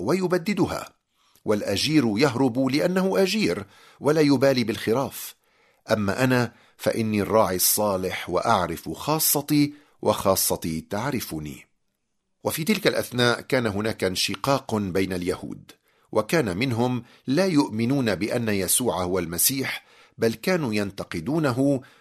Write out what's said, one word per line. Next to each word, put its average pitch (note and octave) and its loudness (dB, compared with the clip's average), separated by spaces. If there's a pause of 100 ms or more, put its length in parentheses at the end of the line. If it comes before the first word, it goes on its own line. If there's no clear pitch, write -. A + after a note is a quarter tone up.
ويبددها. F3 -2 (520)
والأجير G#2+ 2 (140)
يهرب B2+ 2
لأنه F3+ 0
أجير، F#3 0 (340)
ولا D#3 2
يبالي C3+ 4
بالخراف. A2 -2 (560)
أما A2 2
أنا B2 2 (240)
فإني G#2+ 0
الراعي F#2+ 4
الصالح، F#2 0
وأعرف F2 0
خاصتي، D3 0 (280)
وخاصتي F#2 0 (100)
تعرفني". F2+ -6 (800)
وفي D#3 -2
تلك G3 0
الأثناء A#2+ 0
كان B2+ 0
هناك G#2 -2
انشقاق G#2+ -2
بين F#2+ 0
اليهود، F2 -6 (420)
وكان G#2+ 0
منهم B2 0 (240)
لا D#3+ 2
يؤمنون B2+ 0
بأن A2+ -2
يسوع F#2+ 0
هو F2+ 0
المسيح، F2 -2 (340)
بل A2+ 0
كانوا D#3 -2
ينتقدونه، B2 0 (200)